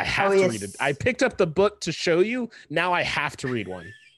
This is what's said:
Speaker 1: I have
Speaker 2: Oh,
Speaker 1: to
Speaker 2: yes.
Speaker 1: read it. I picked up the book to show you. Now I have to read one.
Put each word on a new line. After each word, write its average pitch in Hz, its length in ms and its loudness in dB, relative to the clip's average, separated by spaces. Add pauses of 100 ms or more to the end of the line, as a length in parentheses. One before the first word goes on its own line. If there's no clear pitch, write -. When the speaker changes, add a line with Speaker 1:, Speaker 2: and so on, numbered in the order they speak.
Speaker 1:
I - 20 -4
have - 280 0
Speaker 2:
Oh, - 20 4
Speaker 1:
to 190 60 6
Speaker 2:
yes. 185 100 4
Speaker 1:
read 107 120 -4
it. 98 160 -10
I 139 140 0
picked 240 300 -2
up 247 160 0
the 196 80 4
book 190 340 2
to - 100 -4
show 165 300 2
you. 226 300 0 (180)
Now 170 240 0
I 170 100 2
have 143 360 -2
to 135 100 -4
read 117 180 -2
one. 90 240 -10 (280)